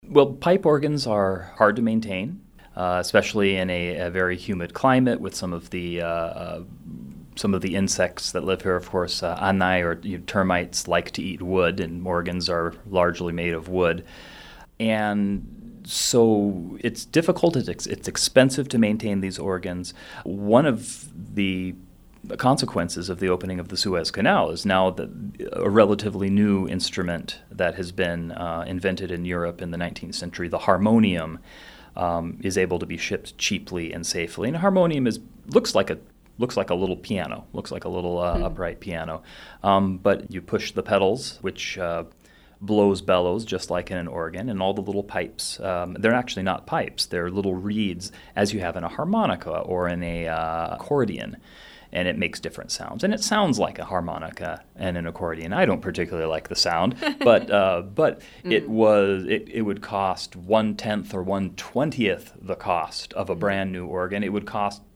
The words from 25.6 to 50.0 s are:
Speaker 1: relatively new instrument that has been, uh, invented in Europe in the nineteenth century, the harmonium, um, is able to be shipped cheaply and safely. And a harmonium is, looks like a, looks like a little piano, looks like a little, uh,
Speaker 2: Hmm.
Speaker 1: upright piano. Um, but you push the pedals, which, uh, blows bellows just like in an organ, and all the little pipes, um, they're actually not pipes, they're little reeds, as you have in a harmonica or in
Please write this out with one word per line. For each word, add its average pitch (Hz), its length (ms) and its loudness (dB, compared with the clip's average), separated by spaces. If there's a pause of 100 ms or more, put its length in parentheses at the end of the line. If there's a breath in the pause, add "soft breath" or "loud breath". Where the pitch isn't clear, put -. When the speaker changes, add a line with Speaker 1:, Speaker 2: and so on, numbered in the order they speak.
Speaker 1:
relatively 101 600 6
new 101 380 4
instrument 87 720 -4 (120)
that 90 240 0
has 90 160 -6
been, 85 400 -2
uh, 85 340 -6
invented 92 460 -2
in 85 140 -4
Europe 87 360 -2
in 87 100 -6
the 85 60 -6
nineteenth 85 380 -6
century, 87 320 -6
the 82 120 -2
harmonium, 95 800 4 (580 loud breath)
um, 85 440 -2
is 95 160 0
able 90 220 2
to 85 60 -4
be 85 120 -8
shipped - 400 -8
cheaply 87 540 -4
and 82 140 -8
safely. 90 420 -2
And 147 80 -2
a 165 40 -2
harmonium 170 460 4
is, 110 140 2 (280)
looks - 280 2
like 98 140 2
a, 80 80 -4 (420)
looks 123 160 -2
like 98 140 0
a 90 60 2
little 92 200 0
piano, 85 580 -6
looks - 180 -10
like - 120 -8
a 90 60 -6
little, 90 300 -2
uh, 87 180 0
Speaker 2:
Hmm. 87 80 0
Speaker 1:
upright 87 340 -6
piano. 80 420 -8 (400 loud breath)
Um, 98 360 4
but 98 360 2
you 90 80 -8
push - 300 -4
the 95 100 -4
pedals, 101 600 2
which, - 360 -6
uh, 85 280 -4 (560 soft breath)
blows 101 400 4
bellows 90 420 2
just - 260 -6
like 87 220 -2
in 92 60 -4
an 87 100 -6
organ, 85 420 -6
and 98 120 -2
all 98 120 2
the 104 80 -2
little 98 220 -2
pipes, - 560 -6
um, 90 400 -4
they're 110 140 4
actually 120 300 -2
not 95 220 -2
pipes, - 400 -2
they're 87 240 -2
little 95 260 0
reeds, 95 580 -2 (240 loud breath)
as 101 160 2
you 104 80 -2
have 85 160 -4
in 85 80 -6
a - 20 -2
harmonica 147 720 0
or 90 300 -2
in 87 120 -4